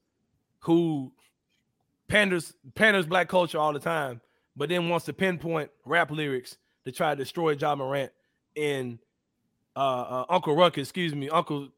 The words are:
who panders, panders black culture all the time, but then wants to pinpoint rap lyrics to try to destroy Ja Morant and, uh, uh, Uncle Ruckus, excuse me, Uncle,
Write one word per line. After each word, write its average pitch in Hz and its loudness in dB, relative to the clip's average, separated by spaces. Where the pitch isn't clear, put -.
who 160 2
panders, 190 2
panders 202 4
black 175 2
culture 180 2
all 151 2
the 143 -6
time, 143 -4
but 143 -4
then 175 0
wants 170 -2
to 151 -8
pinpoint 165 -2
rap 156 0
lyrics 143 -4
to 131 -10
try 156 0
to 147 0
destroy 156 -2
Ja 147 0
Morant 139 -4
and, 135 -4
uh, 131 -4
uh, 127 -6
Uncle 170 2
Ruckus, 160 4
excuse 170 -4
me, 139 -6
Uncle, 151 -2